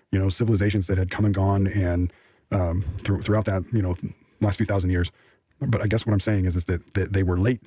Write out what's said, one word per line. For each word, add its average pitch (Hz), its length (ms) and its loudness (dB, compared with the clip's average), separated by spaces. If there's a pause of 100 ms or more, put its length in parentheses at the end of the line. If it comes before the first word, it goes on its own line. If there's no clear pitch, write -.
(100)
you 98 80 0
know, 95 100 2
civilizations 101 580 2
that 92 120 0
had 92 120 0
come - 140 0
and 104 100 2
gone, 98 320 2
and, 90 460 0 (380)
um, 90 340 0 (200)
thro-, 98 160 0
throughout 107 260 0
that, 95 260 -2
you 110 100 2
know, 90 140 0 (440)
last 101 160 0
few 104 100 0
thousand 92 240 0
years. 90 200 0 (500)
But - 220 0
I - 40 -2
guess 110 200 -2
what 110 60 0
I'm 101 80 2
saying 101 260 0
is, 87 100 -2
is 90 100 -2
that, - 280 -6
that 95 180 -2
they 95 100 0
were 90 160 0
late 113 280 0